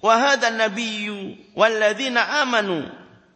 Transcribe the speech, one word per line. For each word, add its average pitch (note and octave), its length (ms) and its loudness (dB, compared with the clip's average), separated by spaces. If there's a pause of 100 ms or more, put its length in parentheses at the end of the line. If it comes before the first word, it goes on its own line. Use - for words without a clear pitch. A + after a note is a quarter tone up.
wa A3 160 4
hadha B3+ 320 2
nabiyyu G#3+ 1040 -6
walladzina A3 880 2
amanu." G#3 400 0 (540)